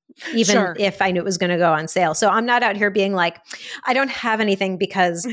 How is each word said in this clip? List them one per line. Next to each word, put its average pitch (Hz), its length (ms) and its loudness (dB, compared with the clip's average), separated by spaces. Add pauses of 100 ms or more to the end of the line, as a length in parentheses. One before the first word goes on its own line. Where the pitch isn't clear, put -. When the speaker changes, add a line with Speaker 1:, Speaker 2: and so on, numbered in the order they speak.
(340)
Speaker 1:
even 208 200 4
Speaker 2:
Sure. 190 240 0
Speaker 1:
if 196 220 0
I 190 120 2
knew 180 80 0
it - 40 -4
was 185 140 -2
gonna 180 180 0
go 170 160 4
on 156 160 0
sale. 170 260 0
So 208 140 2
I'm 220 160 2
not 240 180 2
out 208 140 0
here 208 140 0
being 196 240 0
like, 170 240 -2 (460)
"I 254 100 0
don't 269 160 0
have 220 300 -2
anything 196 360 0
because 180 560 -2